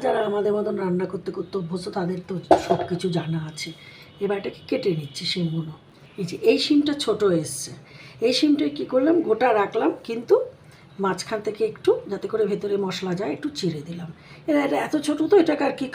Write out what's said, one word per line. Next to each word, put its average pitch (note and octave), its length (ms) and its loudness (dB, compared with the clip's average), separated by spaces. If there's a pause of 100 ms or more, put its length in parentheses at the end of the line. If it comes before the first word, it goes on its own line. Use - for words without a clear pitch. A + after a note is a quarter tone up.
যারা A3+ 140 2 (100)
আমাদের G3+ 280 0
মতন G#3 260 -2
রান্না F#3 300 0
করতে F#3+ 240 -8
করতে - 240 -6
অভ্যস্ত, F3 260 -6 (100)
তাদের F3+ 300 -2
তো G3+ 60 -6 (340)
সব - 120 2 (100)
কিছু F#3 180 -2 (100)
জানা D#3+ 220 -2 (100)
আছে। - 200 -12 (540)
এবার G3 180 0
এটাকে - 280 -8
কেটে - 200 0 (100)
নিচ্ছি D3 320 -8
শিমগুলো। D#3+ 420 -2 (440)
এই G3 120 -4
যে - 60 -8 (160)
এই C#4 140 6
শিমটা D4 280 4 (100)
ছোট G#3 180 0 (220)
এসছে, - 280 -10 (560)
এই B3+ 120 4
শিমটাই D4 380 4
কী - 140 -4
করলাম, C#4+ 240 4 (120)
গোটা A3 220 4 (120)
রাখলাম, A3+ 300 0 (160)
কিন্তু A#3 280 2 (640)
মাঝখান F#3+ 480 -2
থেকে G#3 140 -4 (100)
একটু, - 200 2 (200)
যাতে G3 200 -4
করে A3 200 0
ভেতরে G3+ 240 -2 (100)
মশলা F#3 340 -4
যায়, A#3 160 -4
একটু - 120 -4 (100)
চিড়ে D3+ 300 -4
দিলাম। E3+ 220 -10 (400)
এরা, D4 160 4
এটা C#4 200 0
এত - 100 -2 (100)
ছোট D4 140 0 (120)
তো, G4+ 120 10
এটাকে D4 260 0
আর C4 100 -2
কি C4 160 -4